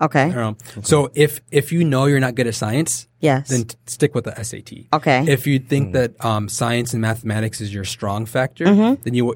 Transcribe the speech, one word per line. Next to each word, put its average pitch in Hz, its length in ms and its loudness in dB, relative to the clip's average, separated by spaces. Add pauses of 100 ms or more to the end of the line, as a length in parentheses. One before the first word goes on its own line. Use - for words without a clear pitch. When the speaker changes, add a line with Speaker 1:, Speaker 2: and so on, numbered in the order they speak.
Speaker 1:
Okay. 147 260 2
Speaker 2:
You 123 80 -2
know? 110 220 -4 (260)
So 143 320 2
if, 147 240 2 (120)
if 143 200 0
you 170 140 2
know 135 200 2
you're 143 140 4
not 127 160 0
good 120 120 0
at 107 80 -4
science, 120 520 -2 (120)
Speaker 1:
Yes. 135 300 0
Speaker 2:
then 123 160 2
t-, - 100 -14 (120)
stick - 260 0
with 120 120 -4
the - 140 -10
S 107 140 -8
A 98 80 -12
T. - 320 -18
Speaker 1:
Okay. 147 340 2
Speaker 2:
If 143 200 2
you 139 120 4
think 135 300 0
Speaker 3:
Mm. 92 40 -10
Speaker 2:
that, 123 320 -2
um, 107 240 0
science 120 440 -2
and 113 80 0
mathematics 110 600 -2
is 101 120 -6
your 101 100 -6
strong 104 440 -4
factor, 131 380 -2
Speaker 1:
Mm-hmm. 214 380 4
Speaker 2:
then 117 120 -4
you, 120 200 2